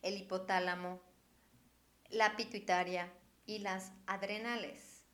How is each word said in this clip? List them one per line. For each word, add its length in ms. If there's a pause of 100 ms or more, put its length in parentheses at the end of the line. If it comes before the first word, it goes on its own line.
el 160
hipotálamo, 840 (1080)
la 260
pituitaria 800 (340)
y 140
las 320 (140)
adrenales 880 (220)